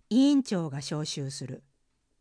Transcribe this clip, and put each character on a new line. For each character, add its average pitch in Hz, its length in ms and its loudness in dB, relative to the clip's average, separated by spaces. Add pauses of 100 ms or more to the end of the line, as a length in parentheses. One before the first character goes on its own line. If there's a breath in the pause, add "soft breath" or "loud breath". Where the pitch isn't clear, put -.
委 269 220 6
員 277 120 4
長 170 260 -2
が 139 100 -8
招 151 260 -6
集 135 260 -8
す 139 160 -10
る。 123 160 -12 (580)